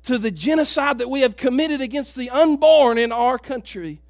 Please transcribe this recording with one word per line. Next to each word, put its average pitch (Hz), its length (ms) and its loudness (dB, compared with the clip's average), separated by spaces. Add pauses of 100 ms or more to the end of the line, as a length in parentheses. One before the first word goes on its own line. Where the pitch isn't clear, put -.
to 247 140 -2
the 220 120 -2
genocide 285 680 0
that 240 120 -6
we 269 120 -2
have 247 160 0
committed 277 420 -2
against 262 380 -8
the 247 120 -8
unborn 294 680 4
in 233 160 -2
our 247 260 0
country. 180 720 -10